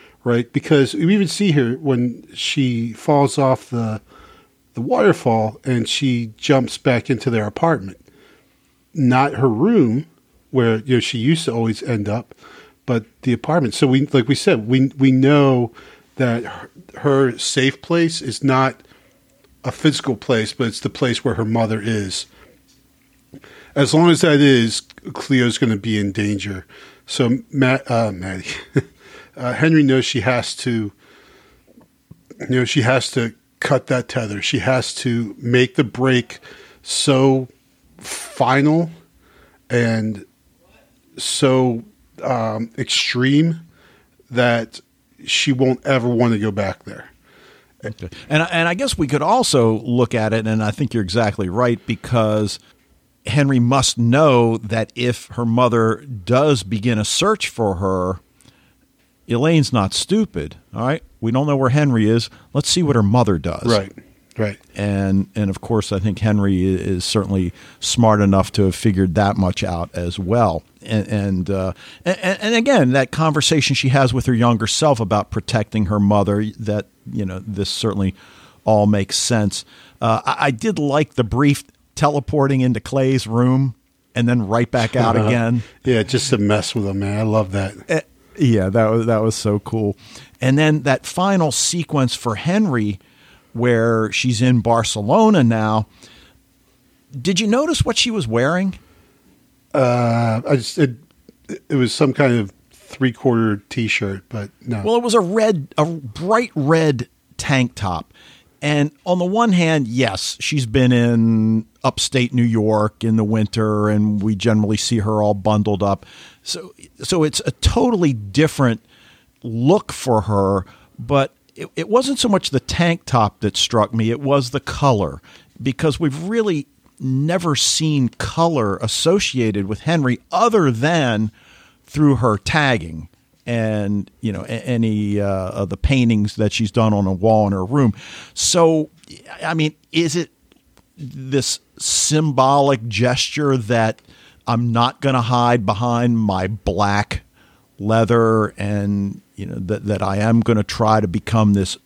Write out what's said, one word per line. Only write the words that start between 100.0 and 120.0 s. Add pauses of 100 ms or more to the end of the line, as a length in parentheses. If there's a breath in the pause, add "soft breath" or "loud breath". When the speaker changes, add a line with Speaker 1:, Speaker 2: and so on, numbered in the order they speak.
Speaker 1:
I
just,
it, (720)
it
was
some
kind
of (200)
three-quarter (120)
T-shirt,
but (120)
no.
Speaker 2:
Well,
it
was
a
red,
a
bright
red (280)
tank
top. (480 soft breath)
And (140)
on
the
one
hand,
yes,
she's
been
in (180)
upstate
New
York
in
the
winter,
and
we
generally
see
her
all
bundled
up. (380 loud breath)
So, (300)
so
it's
a
totally
different (600 soft breath)
look
for